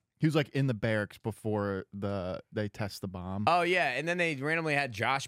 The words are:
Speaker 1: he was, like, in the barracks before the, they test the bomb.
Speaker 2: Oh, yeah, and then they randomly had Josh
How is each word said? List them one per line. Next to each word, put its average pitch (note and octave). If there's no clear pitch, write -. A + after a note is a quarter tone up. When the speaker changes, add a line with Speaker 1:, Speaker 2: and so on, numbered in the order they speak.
Speaker 1:
he D3+
was, D3
like, D3+
in C3+
the B2+
barracks G#2+
before G2+
the, G2
they G#2+
test -
the G2
bomb. F#2
Speaker 2:
Oh, E3+
yeah, F3
and C3+
then F3
they E3
randomly D#3
had C#3
Josh A#2